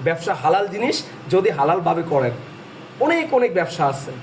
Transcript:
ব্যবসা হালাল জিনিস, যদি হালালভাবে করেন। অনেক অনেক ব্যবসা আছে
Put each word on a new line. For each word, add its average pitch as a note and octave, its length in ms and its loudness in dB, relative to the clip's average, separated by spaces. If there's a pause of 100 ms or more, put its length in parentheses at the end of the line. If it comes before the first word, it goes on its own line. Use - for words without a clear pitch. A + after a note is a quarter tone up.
ব্যবসা E3+ 300 0
হালাল F#3 340 2
জিনিস, G3+ 360 -2 (260)
যদি F#3 200 4
হালালভাবে E3 600 2
করেন। C3 220 2 (680)
অনেক D#4 340 2
অনেক B3 200 4
ব্যবসা E3 320 0
আছে C3+ 260 -2 (120)